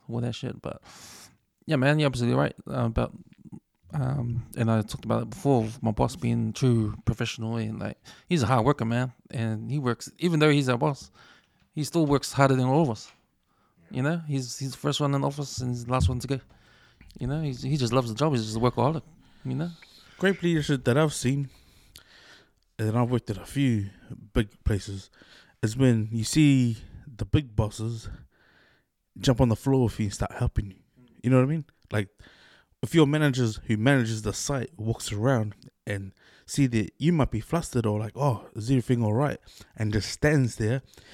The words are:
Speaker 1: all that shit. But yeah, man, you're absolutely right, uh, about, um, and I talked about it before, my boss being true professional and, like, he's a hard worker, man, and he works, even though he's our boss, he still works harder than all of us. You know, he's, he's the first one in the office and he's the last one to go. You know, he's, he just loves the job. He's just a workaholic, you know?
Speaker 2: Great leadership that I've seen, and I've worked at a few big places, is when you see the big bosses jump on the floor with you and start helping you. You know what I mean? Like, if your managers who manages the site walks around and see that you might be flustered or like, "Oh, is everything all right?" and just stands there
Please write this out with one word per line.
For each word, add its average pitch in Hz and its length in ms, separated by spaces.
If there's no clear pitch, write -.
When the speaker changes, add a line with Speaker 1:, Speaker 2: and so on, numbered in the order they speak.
Speaker 1:
all 117 120
that 120 140
shit. - 260
But - 200
yeah, 156 120
man, 143 220
you're 147 80
absolutely 123 300
right, 143 160
uh, 123 160
about, 117 280
um, 127 500
and 117 120
I 110 140
talked - 220
about 113 180
it 117 80
before, 120 360
my 113 100
boss 127 240
being 117 380
true 117 400
professional 113 520
and, 110 220
like, 104 180
he's 165 140
a - 20
hard 117 200
worker, 135 200
man, 120 260
and 113 400
he 147 80
works, 123 300
even 165 200
though 151 120
he's 143 180
our 123 80
boss, 143 340
he 151 100
still 160 220
works 139 280
harder 135 220
than 127 120
all 139 140
of 147 80
us. - 220
You 127 140
know, 165 240
he's, 135 320
he's 135 120
the - 60
first 143 220
one 139 160
in 139 60
the 139 60
office 143 320
and 127 120
he's 120 140
the 123 80
last 127 160
one 127 100
to - 80
go. 135 120
You 123 80
know, 151 140
he's, 131 220
he 143 140
just 120 160
loves 123 160
the 107 60
job. 143 180
He's 113 120
just 110 120
a - 20
workaholic, 123 420
you 131 120
know? 170 160
Speaker 2:
Great 190 260
leadership 151 420
that 120 120
I've 151 160
seen, 139 360
and 110 180
I've 120 140
worked 120 180
at 98 80
a 92 80
few 113 440
big 110 160
places, 98 460
is 110 120
when 117 360
you 113 120
see 131 540
the - 100
big 131 300
bosses 113 540
jump 127 220
on 123 80
the 110 60
floor 131 300
with - 140
you 110 60
and 101 80
start - 200
helping 110 380
you. - 60
You 120 80
know 131 60
what 127 60
I 131 40
mean? 156 180
Like, 107 180
if - 100
your 160 140
managers 135 580
who 110 120
manages 113 440
the 107 120
site - 440
walks 110 340
around 110 440
and 101 240
see 139 220
that 113 320
you 160 120
might 156 200
be 110 80
flustered 127 480
or 104 120
like, 110 160
"Oh, 131 300
is 110 140
everything 123 340
all 107 100
right?" 139 260
and 107 160
just 104 200
stands 147 460
there 117 260